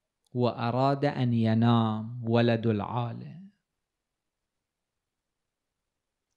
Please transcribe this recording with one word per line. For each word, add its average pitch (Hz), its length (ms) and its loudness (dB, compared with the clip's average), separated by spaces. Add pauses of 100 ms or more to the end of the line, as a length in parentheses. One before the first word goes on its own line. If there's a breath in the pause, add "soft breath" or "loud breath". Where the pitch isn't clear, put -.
(340)
وأراد 127 720 0
أن 135 280 0
ينام 113 960 2
ولد 117 380 2
العالم، 120 840 -6 (2750)